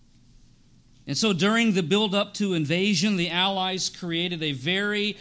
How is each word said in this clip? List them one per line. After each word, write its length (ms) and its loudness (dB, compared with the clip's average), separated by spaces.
And 120 -4
so 140 2
during 400 4
the 100 2
build-up 520 0
to 200 0
invasion, 600 2
the 140 -2
Allies 580 -2
created 560 -4
a 80 -2
very 680 -2